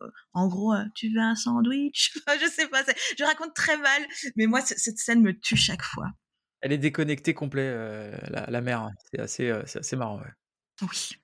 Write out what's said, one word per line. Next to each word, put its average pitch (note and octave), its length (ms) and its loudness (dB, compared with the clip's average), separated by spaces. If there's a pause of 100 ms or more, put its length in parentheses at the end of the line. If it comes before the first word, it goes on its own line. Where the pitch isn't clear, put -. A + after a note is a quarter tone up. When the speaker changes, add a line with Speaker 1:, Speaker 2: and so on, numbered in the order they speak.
(340)
Speaker 1:
en F#3 140 2
gros, G3+ 260 2
euh, « G3+ 100 0 (120)
Tu A3+ 140 -4
veux A3 120 2
un A3+ 140 2
sandwich ? » A#3+ 840 2
<laughs> - 60 -10
Enfin, C#4+ 140 4
je E4 80 4
sais D#4 180 0
pas, C4+ 180 2
c'est, B3+ 100 2 (220)
je C#4+ 60 0
raconte D#4 320 2
très D4+ 220 2
mal, C#4+ 240 4 (340)
mais A3 100 4
moi, A#3+ 160 4
c-, - 160 -2
cette A3 220 -2
scène A#3 220 6
me G3 160 6
tue - 200 0
chaque - 260 2
fois. - 260 -6 (520)
Speaker 2:
Elle C3+ 120 0
est D3 40 0
déconnectée D3+ 560 0
complet, C#3 320 -2
euh, A2 460 -6 (180)
la, - 200 -6
la A#2+ 120 -2
mère. A#2+ 280 -2 (220)
C'est - 100 -6
assez, A#2 280 -4
euh, A2 160 -2
c'est - 140 -8
assez - 160 -6
marrant, A2 240 -4
ouais. - 120 -14 (500)
Speaker 1:
Oui. - 300 -6 (120)